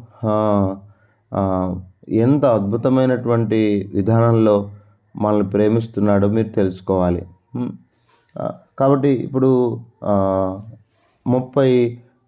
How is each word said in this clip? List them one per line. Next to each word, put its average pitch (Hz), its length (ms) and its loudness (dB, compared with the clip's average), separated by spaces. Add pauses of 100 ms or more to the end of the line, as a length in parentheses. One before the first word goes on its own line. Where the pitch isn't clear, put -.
(260)
ఆ, 104 500 0 (580)
ఆ, 92 420 -2 (340)
ఎంత 131 360 2
అద్భుతమైనటువంటి 113 1500 0
విధానంలో 110 760 2 (460)
మనల్ని 104 340 0
ప్రేమిస్తున్నాడో 104 760 0
మీరు 107 220 0
తెలుసుకోవాలి. 92 760 -2 (280)
ఉం? 120 240 -8 (600)
ఆ, 55 140 -6 (260)
కాబట్టి 139 300 2
ఇప్పుడు, 127 720 0 (240)
ఆ, 104 120 0 (1120)
ముప్పై, 123 720 0 (300)